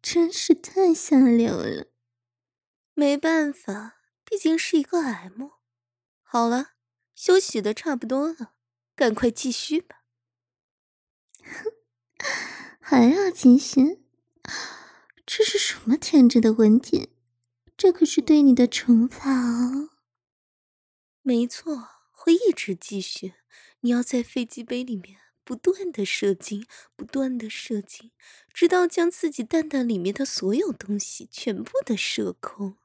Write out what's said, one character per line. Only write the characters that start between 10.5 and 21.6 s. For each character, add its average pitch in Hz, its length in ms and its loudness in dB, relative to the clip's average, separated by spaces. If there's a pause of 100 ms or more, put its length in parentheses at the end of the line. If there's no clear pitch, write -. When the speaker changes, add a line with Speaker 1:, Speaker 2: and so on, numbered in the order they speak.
Speaker 1:
<laughs> - 1400 -12
还 247 260 4
要 370 240 4
继 254 280 6
续？ 294 420 2 (1300)
这 - 180 0
是 415 140 -2
什 - 260 -4
么 247 140 2
天 269 280 6
真 240 140 6
的 220 140 4
问 220 260 6
题？ - 300 -4 (680)
这 370 160 4
可 330 140 2
是 - 160 -2
对 302 180 4
你 277 140 8
的 247 120 4
惩 240 400 2
罚 - 240 -6
啊。 247 600 -2 (1300)
Speaker 2:
没 240 260 0
错， 262 420 -10 (220)